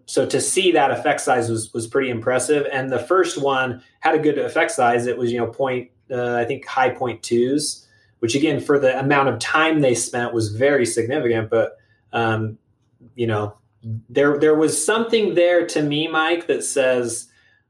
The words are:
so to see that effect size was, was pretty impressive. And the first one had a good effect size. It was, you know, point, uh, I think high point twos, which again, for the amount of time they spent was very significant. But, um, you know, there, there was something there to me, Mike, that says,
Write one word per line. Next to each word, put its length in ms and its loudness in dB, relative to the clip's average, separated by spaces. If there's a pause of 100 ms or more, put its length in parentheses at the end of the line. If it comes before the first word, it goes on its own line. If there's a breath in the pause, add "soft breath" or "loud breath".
so 200 0
to 140 0
see 320 2
that 180 4
effect 300 -2
size 300 0
was, 240 -6
was 120 -6
pretty 240 0
impressive. 640 0
And 180 -4
the 80 -2
first 420 0
one 420 -2 (180 loud breath)
had 140 2
a 40 4
good 200 0
effect 320 0
size. 360 2
It 120 -2
was, 120 -2
you 80 -2
know, 100 -2
point, 420 -4 (200)
uh, 240 -2
I 120 0
think 180 -6
high 240 0
point 340 -4
twos, 640 0 (340 soft breath)
which 140 0
again, 240 2
for 200 2
the 200 2
amount 300 2
of 100 -2
time 420 0
they 140 4
spent 380 -4
was 160 0
very 380 2
significant. 640 -2
But, 260 0 (380 soft breath)
um, 420 -2 (580)
you 120 -4
know, 280 -2 (540)
there, 300 2
there 160 4
was 280 2
something 520 0
there 320 4
to 160 -2
me, 260 -2
Mike, 380 -2
that 180 -2
says, 640 -2 (420 soft breath)